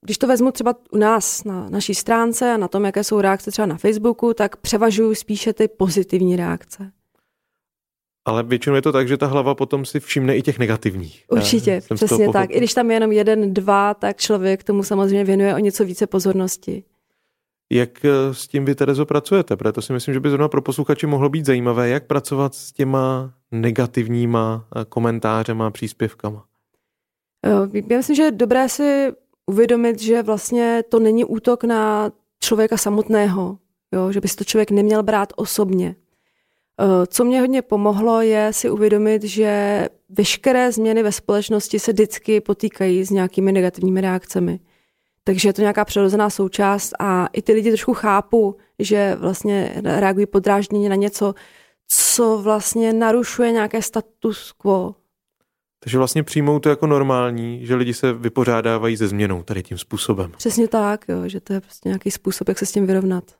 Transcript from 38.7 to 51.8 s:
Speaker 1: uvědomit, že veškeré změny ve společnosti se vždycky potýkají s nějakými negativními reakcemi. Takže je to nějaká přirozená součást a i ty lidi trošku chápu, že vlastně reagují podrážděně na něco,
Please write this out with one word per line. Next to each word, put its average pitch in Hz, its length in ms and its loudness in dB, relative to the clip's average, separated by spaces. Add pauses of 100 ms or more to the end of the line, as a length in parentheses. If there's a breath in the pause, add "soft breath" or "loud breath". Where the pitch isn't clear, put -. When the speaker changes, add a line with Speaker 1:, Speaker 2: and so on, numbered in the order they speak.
Speaker 1:
uvědomit, 214 520 2
že 208 640 0 (200)
veškeré 247 640 2
změny 220 300 0
ve 208 100 0
společnosti 208 640 -2
se 226 140 -2
vždycky 214 480 2
potýkají 190 640 -2
s 190 60 -6
nějakými 190 420 2
negativními 185 480 2
reakcemi. 185 600 -2 (640)
Takže 190 240 2
je 196 40 2
to 196 80 -4
nějaká 208 240 2
přirozená 208 460 2
součást 196 680 -2
a 185 340 0
i - 100 -4
ty 226 100 2
lidi 220 180 4
trošku 220 240 0
chápu, 208 600 2 (220 soft breath)
že 202 420 2
vlastně 190 520 -2 (120)
reagují 196 420 2
podrážděně 202 600 0
na 196 80 0
něco, 202 380 -2 (540 loud breath)